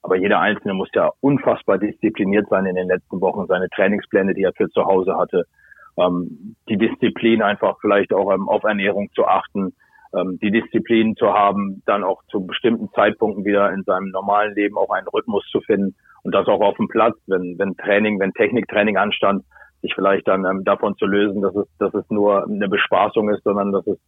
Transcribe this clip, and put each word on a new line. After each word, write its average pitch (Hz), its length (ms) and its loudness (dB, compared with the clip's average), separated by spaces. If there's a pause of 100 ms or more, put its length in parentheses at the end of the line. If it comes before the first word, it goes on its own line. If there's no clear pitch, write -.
Aber 92 140 0
jeder 95 240 2
Einzelne 101 340 -2
muss 95 200 -4
ja 82 160 2 (100)
unfassbar 127 580 0
diszipliniert 104 680 0
sein 98 180 2
in 92 100 -2
den 92 100 -2
letzten 92 340 -4
Wochen, 92 280 -2
seine 90 220 0
Trainingspläne, 98 640 0
die 95 80 -4
er 90 100 0
für 92 160 -2
zu 92 160 0
Hause 92 320 2
hatte, 87 280 0 (540)
ähm, 90 560 -2 (140)
die 113 80 0
Disziplin 113 680 0
einfach 101 380 0
vielleicht 101 320 2
auch, 98 200 2
ähm, 98 160 -2
auf 104 140 0
Ernährung 101 520 -2
zu - 120 0
achten, 95 480 -2 (400)
ähm, 92 260 -4
die 104 120 0
Disziplin 113 640 0
zu 104 160 2
haben, 101 540 0
dann 101 180 0
auch 92 240 -4
zu 95 180 -4
bestimmten 110 460 -2
Zeitpunkten 104 520 0
wieder 101 280 2
in 98 100 -6
seinem 95 280 -4
normalen 101 440 -2
Leben 101 240 0
auch 95 120 0
einen 95 180 -4
Rhythmus 104 420 -2
zu 104 100 0
finden 98 360 0 (260)
und - 120 -4
das 98 120 2
auch 104 140 2
auf 101 160 2
dem 107 100 -2
Platz, 113 300 2 (100)
wenn, 90 320 -4
wenn 98 180 -4
Training, 104 440 0
wenn 95 120 0
Techniktraining 107 680 0
anstand, 101 460 0 (380)
sich - 120 -6
vielleicht 98 340 0
dann, 95 160 2
ähm, 95 200 -2
davon 101 320 0
zu 107 100 -2
lösen, 101 360 0
dass 95 140 -2
es, 101 100 -2 (120)
dass 101 160 0
es 98 160 -4
nur 101 340 2
eine 101 240 -4
Bespaßung 104 600 0
ist, 101 120 -2
sondern 101 300 0
dass 95 160 -2
es 95 200 -4